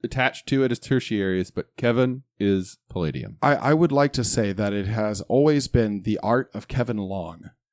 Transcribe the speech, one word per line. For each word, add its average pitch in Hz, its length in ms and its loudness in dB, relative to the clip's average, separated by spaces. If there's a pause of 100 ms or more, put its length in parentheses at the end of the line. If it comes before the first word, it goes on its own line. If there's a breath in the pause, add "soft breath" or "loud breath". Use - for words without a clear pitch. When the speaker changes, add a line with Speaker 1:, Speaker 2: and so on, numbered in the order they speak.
Speaker 1:
attached 131 440 -2
to 135 160 2
it 127 80 2
as 117 60 0
tertiaries, 95 720 0
but - 280 -8
Kevin 127 440 0 (180)
is 98 380 0 (120)
Palladium. 76 520 -6
Speaker 2:
I, 143 140 2
I 143 180 2
would 160 180 4
like 143 220 2
to 127 100 -2
say 104 300 0
that 101 180 -2
it 101 140 -2
has 107 360 -2
always 143 460 2
been 107 360 2
the 107 180 0
art 120 320 0
of 101 140 -10
Kevin 120 300 -2
Long 87 520 -8 (240)